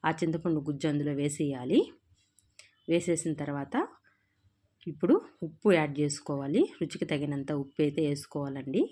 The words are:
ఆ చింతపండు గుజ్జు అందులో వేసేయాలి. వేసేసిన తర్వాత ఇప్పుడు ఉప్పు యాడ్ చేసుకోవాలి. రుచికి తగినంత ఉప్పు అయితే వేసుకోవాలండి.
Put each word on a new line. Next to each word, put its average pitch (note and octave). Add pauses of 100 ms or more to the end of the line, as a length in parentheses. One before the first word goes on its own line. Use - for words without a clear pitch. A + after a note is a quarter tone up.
ఆ D#3+
చింతపండు D#3+
గుజ్జు D3+
అందులో D3
వేసేయాలి. C#3+ (1080)
వేసేసిన E3
తర్వాత C#3+ (1120)
ఇప్పుడు F3 (280)
ఉప్పు E3
యాడ్ D3+
చేసుకోవాలి. D3 (120)
రుచికి -
తగినంత C#3+
ఉప్పు C#3
అయితే D3
వేసుకోవాలండి. C#3+